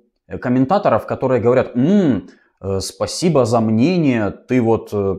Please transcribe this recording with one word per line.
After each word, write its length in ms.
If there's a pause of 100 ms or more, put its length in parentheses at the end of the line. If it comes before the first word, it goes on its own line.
(280)
э, 100
комментаторов, 680
которые 360
говорят: 320
«М, 540 (320)
э, 200
спасибо 640
за 160
мнение, 680
ты 320
вот, 300
э, 260